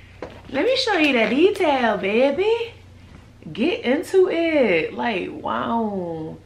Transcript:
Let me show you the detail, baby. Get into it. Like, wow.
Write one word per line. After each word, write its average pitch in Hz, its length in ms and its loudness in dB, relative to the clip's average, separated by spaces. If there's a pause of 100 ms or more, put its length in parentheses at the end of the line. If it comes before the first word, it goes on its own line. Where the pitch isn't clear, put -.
(500)
Let 311 160 -2
me 508 100 2
show 427 180 0
you 302 180 2
the 226 180 2
detail, 285 640 2
baby. 285 800 0 (760)
Get 247 340 -2
into 359 440 2
it. 262 640 2
Like, 220 400 -4
wow. 180 1120 -4